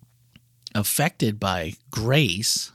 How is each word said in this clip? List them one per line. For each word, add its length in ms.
affected 640
by 360
grace 840